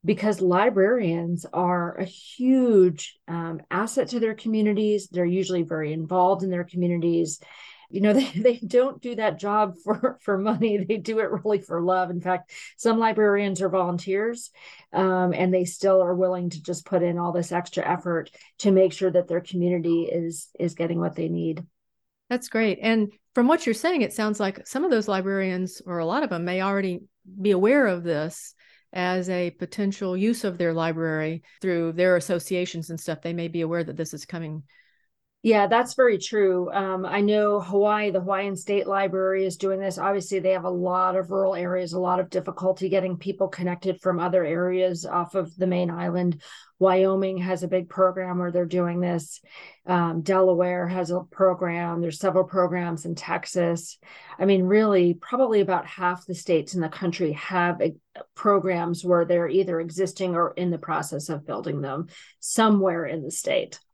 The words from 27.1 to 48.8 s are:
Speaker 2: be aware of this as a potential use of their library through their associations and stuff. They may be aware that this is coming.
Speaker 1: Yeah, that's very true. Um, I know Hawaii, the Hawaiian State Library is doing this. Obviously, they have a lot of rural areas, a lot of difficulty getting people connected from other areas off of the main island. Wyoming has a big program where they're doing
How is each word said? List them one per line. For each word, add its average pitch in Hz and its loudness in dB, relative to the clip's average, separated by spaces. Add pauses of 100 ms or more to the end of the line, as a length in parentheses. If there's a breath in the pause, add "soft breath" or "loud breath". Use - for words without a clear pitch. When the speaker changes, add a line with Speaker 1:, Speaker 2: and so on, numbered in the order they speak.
Speaker 2:
be 202 2
aware 226 4
of 175 -2
this 156 -4 (380 soft breath)
as 185 -2
a 180 -2
potential 196 -4
use 220 -2
of 175 -4
their 170 0
library 160 -2 (180 soft breath)
through 170 -2
their 180 4
associations 175 -4
and 165 -8
stuff. 160 -8
They 170 -6
may 170 -4
be 170 -4
aware 165 -2
that 147 -8
this 160 -6
is 151 -12
coming. 156 -8 (800 soft breath)
Speaker 1:
Yeah, 208 4
that's 240 2
very 240 4
true. 190 0
Um, 190 -2
I 202 -2
know 208 4
Hawaii, 202 2
the 185 0
Hawaiian 196 -2
State 202 -2
Library 190 0
is 175 -4
doing 190 -2
this. 190 -4
Obviously, 196 -2
they 185 2
have 180 0
a 185 -2
lot 180 0
of 185 -2
rural 196 2
areas, 175 -2
a 180 -4
lot 180 0
of 180 -2
difficulty 185 -2
getting 185 0
people 190 -4
connected 180 -4
from 180 0
other 170 2
areas 180 0
off 170 -4
of 170 -4
the 185 0
main 180 0
island. 175 -2 (380 loud breath)
Wyoming 190 4
has 180 -4
a 175 -6
big 185 -2
program 185 0
where 175 -2
they're 175 0
doing 175 0